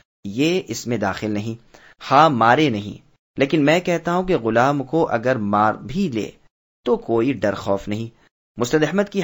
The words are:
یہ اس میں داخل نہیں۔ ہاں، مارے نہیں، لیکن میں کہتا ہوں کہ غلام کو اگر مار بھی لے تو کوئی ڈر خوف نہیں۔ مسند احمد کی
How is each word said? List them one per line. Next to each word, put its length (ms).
یہ 440
اس 200
میں 100
داخل 340
نہیں۔ 480
ہاں، 180
مارے 400
نہیں، 380
لیکن 280
میں 140
کہتا 360
ہوں 80
کہ 140
غلام 460
کو 260
اگر 260
مار 380
بھی 400
لے 180
تو 120
کوئی 360
ڈر 220
خوف 320
نہیں۔ 360
مسند 260
احمد 280
کی 120